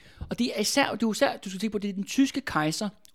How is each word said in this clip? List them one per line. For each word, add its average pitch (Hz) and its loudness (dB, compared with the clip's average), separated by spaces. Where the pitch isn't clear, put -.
Og - -6
det 240 -2
er - -2
især, 262 2
det - -2
er 226 2
især, - 2
du - -10
skal 185 -6
tænke 220 -2
på, 214 -2
det 202 -2
er 190 -6
den 196 -4
tyske 269 2
kejser 156 0